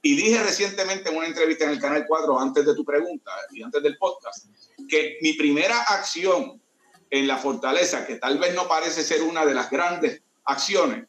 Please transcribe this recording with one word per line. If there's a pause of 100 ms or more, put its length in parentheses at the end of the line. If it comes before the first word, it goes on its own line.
Y
dije
recientemente
en
una
entrevista
en
el
Canal
cuatro,
antes
de
tu
pregunta (180)
y
antes
del
podcast, (420)
que
mi
primera
acción (480)
en
la
fortaleza,
que
tal
vez
no
parece
ser
una
de
las
grandes (220)
acciones